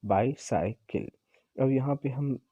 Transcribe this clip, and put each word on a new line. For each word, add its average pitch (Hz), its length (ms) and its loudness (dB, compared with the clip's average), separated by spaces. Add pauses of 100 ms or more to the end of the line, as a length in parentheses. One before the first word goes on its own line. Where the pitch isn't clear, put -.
bicycle। 104 1040 0 (520)
अब 131 100 4
यहाँ 135 240 2
पे 139 140 -6
हम 139 300 -4 (120)